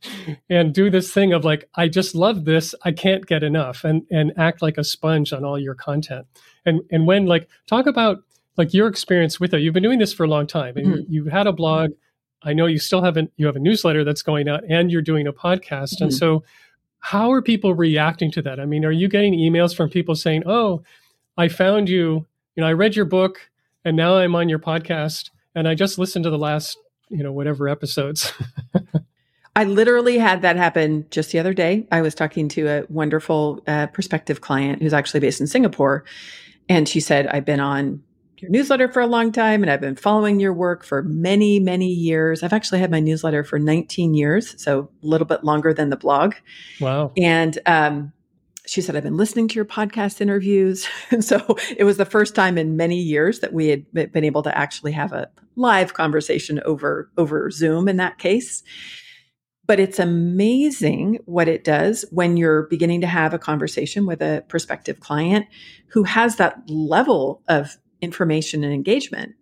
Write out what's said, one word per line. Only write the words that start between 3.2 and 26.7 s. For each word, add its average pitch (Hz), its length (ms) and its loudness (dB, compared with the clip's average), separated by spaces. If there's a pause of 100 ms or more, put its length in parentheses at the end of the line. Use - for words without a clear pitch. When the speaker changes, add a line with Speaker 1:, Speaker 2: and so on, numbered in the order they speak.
Speaker 1:
get 156 160 0
enough," 147 400 -2
and, 156 260 0
and 156 280 0
act 165 240 0
like 156 160 -2
a 147 60 -4
sponge 156 500 -2
on 135 100 -6
all 143 160 -6
your 135 160 -8
content. 143 500 -6 (400)
And, 165 160 2 (100)
and 160 140 2
when, 190 220 4
like, 165 200 2 (200)
talk 247 180 2
about, 226 380 0 (340)
like, 165 160 0
your 208 140 6
experience 175 520 0
with 180 140 -2
it. 151 80 2
You've 160 120 0
been 185 100 2
doing 240 160 2
this 202 140 0
for 170 100 -2
a 156 40 2
long 147 200 0
time 127 300 -6
and 143 100 0
Speaker 2:
Mm-hmm. - 100 2
Speaker 1:
you, - 80 -6 (180)
you've 151 80 -6
had 202 160 0
a 190 60 0
blog. 160 380 0 (520)
I 151 100 -4
know 165 120 2
you 165 140 2
still 185 220 -2
haven't, 160 360 0
you 151 80 0
have 139 100 0
a 139 40 -6
newsletter 160 440 2
that's 147 180 -2
going 147 280 -2
out 147 200 -4
and 170 220 2
you're 165 100 0
doing 151 260 0
a 139 60 -6
podcast. 175 680 -4
And 160 100 0
Speaker 2:
Mm-hmm. 131 60 -2
Speaker 1:
so 160 260 2 (560)
how 220 320 0
are 262 100 4
people 208 320 2
reacting 160 580 0
to 160 100 -4
that? 135 180 -8
I 139 60 -6
mean, 151 180 -2
are 156 80 2
you 170 160 2
getting 202 260 2
emails 170 420 2
from 156 140 0
people 170 260 -2
saying, 160 300 -2
"Oh, 196 360 0 (560)
I 170 100 4
found 190 420 2
you, 165 360 0 (300)
you 165 60 -2
know, 160 60 2
I 160 60 4
read 202 220 2
your 208 100 2
book 185 440 0 (360)
and 165 100 0
now 170 220 4
I'm 175 180 2
on 170 140 0
your 156 100 0
podcast 160 680 -6 (260)
and 160 120 0
I 160 80 2
just 190 240 0
listened 185 240 -2
to 165 80 -2
the 156 80 -2
last, 151 380 -4 (320)